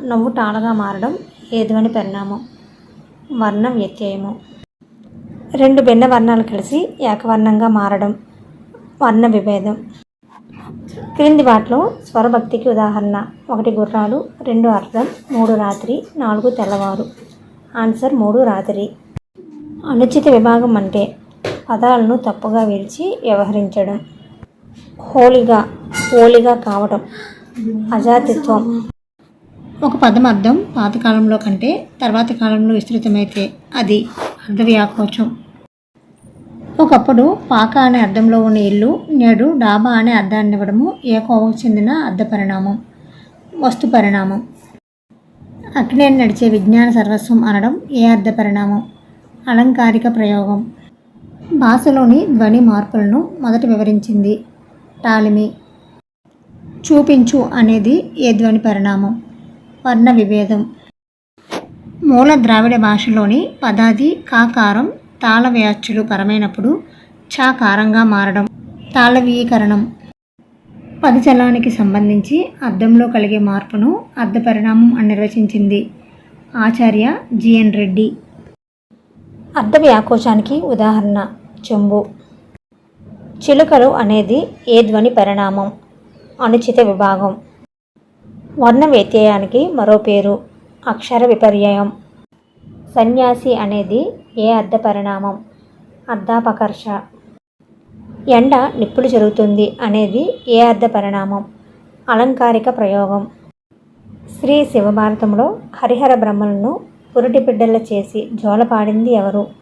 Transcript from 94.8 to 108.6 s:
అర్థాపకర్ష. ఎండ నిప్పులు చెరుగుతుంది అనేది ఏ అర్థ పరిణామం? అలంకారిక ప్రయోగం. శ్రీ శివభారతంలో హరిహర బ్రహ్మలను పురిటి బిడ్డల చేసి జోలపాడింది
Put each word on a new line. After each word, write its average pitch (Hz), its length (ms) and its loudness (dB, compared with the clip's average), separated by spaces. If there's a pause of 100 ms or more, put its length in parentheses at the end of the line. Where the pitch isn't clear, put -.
అర్థాపకర్ష. 220 760 -4 (1400)
ఎండ 254 260 4
నిప్పులు 254 520 -2
చెరుగుతుంది 214 720 0
అనేది 214 640 -2
ఏ 233 140 2
అర్థ 233 240 2
పరిణామం? 202 600 -4 (640)
అలంకారిక 240 680 0
ప్రయోగం. 202 500 -2 (1120)
శ్రీ 285 260 2
శివభారతంలో 214 920 0 (160)
హరిహర 254 400 2
బ్రహ్మలను 208 640 -2 (380)
పురిటి 247 220 2
బిడ్డల 226 360 0
చేసి 208 580 -6
జోలపాడింది 220 800 0